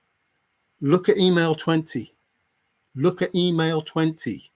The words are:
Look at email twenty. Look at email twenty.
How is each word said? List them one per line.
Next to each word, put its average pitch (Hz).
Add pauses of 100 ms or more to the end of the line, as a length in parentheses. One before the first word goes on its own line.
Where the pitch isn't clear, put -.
(800)
Look 170
at -
email 175
twenty. 160 (800)
Look 165
at 180
email 165
twenty. 160